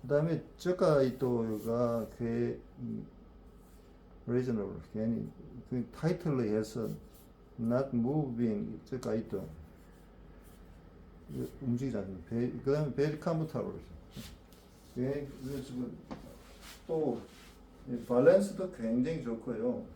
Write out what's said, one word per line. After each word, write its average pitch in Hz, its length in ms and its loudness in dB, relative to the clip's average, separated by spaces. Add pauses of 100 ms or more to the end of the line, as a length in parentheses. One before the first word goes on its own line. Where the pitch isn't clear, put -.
그다음에 147 400 2 (140)
저가 175 460 4
이토가 117 1040 2 (100)
그, 120 420 0 (200)
음, 110 260 -6 (1200)
리저너블. 117 480 0 (180)
괜히 110 380 -2 (380)
그 123 240 -2
타이틀로 143 500 0
해서 107 460 0 (720)
not 120 340 2
moving 117 920 0
저가 120 280 -4
이토. 107 320 -4 (1900)
이거 127 140 -4 (160)
움직이지 123 340 0
않는 95 320 -6
베-, 120 220 0 (140)
그다음에 143 280 2
very 151 300 0
comfortable. 143 560 -2 (1160)
예, 139 320 -2 (120)
그래서 131 220 -6
지금 123 340 -6 (920)
또 151 340 2 (680)
이 123 160 -2
밸런스도 170 680 8
굉장히 127 500 0
좋고요. 117 720 -2